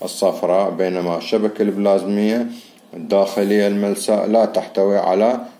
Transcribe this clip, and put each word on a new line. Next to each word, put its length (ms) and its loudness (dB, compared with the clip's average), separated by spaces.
الصفراء، 680 0
بينما 460 -2
الشبكة 460 -2
البلازمية 840 0
الداخلية 720 0
الملساء 600 0
لا 180 4
تحتوي 540 0
على 420 2